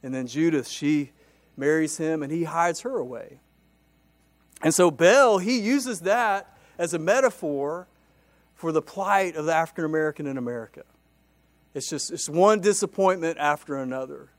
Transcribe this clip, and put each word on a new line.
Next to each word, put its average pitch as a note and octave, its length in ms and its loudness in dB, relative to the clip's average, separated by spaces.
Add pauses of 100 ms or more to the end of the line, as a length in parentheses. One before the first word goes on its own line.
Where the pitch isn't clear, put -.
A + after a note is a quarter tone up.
And C3 140 -8
then C3 120 -6
Judith, D3 420 0
she D3 420 -2 (460)
marries D#3 400 0
him, D#3+ 260 -2
and C#3 80 -8
he E3 140 -4
hides E3+ 340 -2
her B3+ 180 -8
away. B2+ 420 -10 (1200)
And D#3+ 100 2
so F3+ 180 6
Bell, G3+ 480 6
he A#3 200 0
uses A#3 420 -2
that G3+ 540 -2 (220)
as F3 160 -4
a E3+ 60 -2
metaphor E3+ 880 0 (680)
for E3 180 -6
the D#3 100 2
plight F#3+ 540 0
of D3+ 100 -4
the E3 80 0
African E3 320 -2
American D#3 420 -2
in C3+ 100 -6
America. A#2+ 460 -10 (920)
It's C3+ 160 -8
just, - 220 -8
it's - 180 -8
one F#3+ 320 6
disappointment F#3+ 760 0
after D3 360 -2
another. C3 640 -8